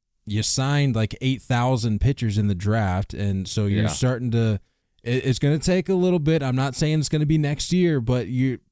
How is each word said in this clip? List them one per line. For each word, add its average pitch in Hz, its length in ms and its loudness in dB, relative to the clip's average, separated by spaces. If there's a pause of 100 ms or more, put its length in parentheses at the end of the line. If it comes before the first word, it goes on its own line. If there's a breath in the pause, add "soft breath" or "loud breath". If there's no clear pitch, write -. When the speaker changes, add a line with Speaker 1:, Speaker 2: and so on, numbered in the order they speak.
(260)
Speaker 1:
you 107 160 -2
signed, 139 520 0
like, 110 260 -2
eight 131 220 -2
thousand 120 580 0
pitchers 120 380 0
in 104 100 2
the 101 60 0
draft, 98 600 -2
and 95 340 -2
so 104 180 -2
you're 101 160 2
Speaker 2:
Yeah. - 60 0
Speaker 1:
starting 123 440 -2
to, 113 280 0 (420)
it, 123 240 -2
it's 127 120 0
gonna 147 200 2
take 185 320 0
a 190 40 2
little 180 260 2
bit. 156 220 2
I'm 127 140 -2
not 135 180 -2
saying 156 260 0
it's 139 100 -2
gonna 151 160 0
be 156 120 2
next 147 340 -2
year, 170 280 2
but 120 280 0
you, 127 320 0 (120)